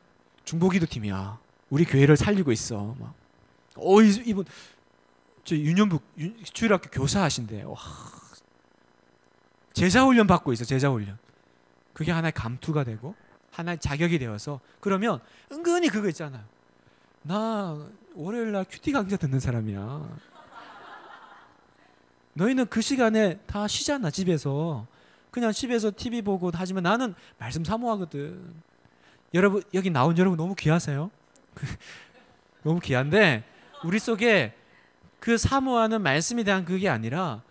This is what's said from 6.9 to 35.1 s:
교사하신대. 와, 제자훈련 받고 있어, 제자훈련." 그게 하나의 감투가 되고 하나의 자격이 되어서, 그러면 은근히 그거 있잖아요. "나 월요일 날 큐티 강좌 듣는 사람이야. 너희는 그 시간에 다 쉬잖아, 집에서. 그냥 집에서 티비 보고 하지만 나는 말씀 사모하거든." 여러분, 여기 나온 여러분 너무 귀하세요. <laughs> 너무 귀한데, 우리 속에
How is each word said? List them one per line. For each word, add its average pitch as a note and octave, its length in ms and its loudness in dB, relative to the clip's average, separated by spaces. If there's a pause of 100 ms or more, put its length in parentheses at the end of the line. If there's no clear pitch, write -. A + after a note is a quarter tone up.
교사하신대. B2+ 720 0
와, - 120 -12 (2000)
제자훈련 A#3 540 6
받고 E3 260 2
있어, A#2 120 -4
제자훈련." B2 520 0 (760)
그게 D#3+ 180 -4
하나의 E3 220 0
감투가 C3 500 -4
되고 A#2+ 320 -10 (360)
하나의 E3+ 280 -8
자격이 E3 400 0
되어서, B2 400 -8 (200)
그러면 G3 400 0 (320)
은근히 E4+ 380 0
그거 G#3 200 -2
있잖아요. C#3 340 -10 (800)
"나 F#3+ 640 -4 (280)
월요일 G#3+ 360 -4
날 G3 180 -2
큐티 - 220 -6
강좌 G3+ 260 0
듣는 C3+ 220 0
사람이야. A#2+ 800 -6 (2250)
너희는 B3 340 2
그 - 140 -2
시간에 A3 640 2
다 G#3 220 -4
쉬잖아, B3+ 420 -2
집에서. D3 800 -2 (440)
그냥 A#3 200 0
집에서 A3 440 -2
티비 A#3+ 260 -6
보고 F#3+ 320 -2
하지만 F#3 300 -4
나는 G#3 320 0 (220)
말씀 B2+ 260 -6
사모하거든." F3+ 880 -6 (800)
여러분, F#3+ 300 4 (100)
여기 F#3+ 160 0
나온 D#3+ 280 4
여러분 F#3 200 4
너무 E3+ 180 -2
귀하세요. D3+ 540 0 (460)
<laughs> - 1080 -16
너무 E3 160 0
귀한데, C#3+ 640 2 (400)
우리 F3+ 160 -2
속에 G#3 560 0 (640)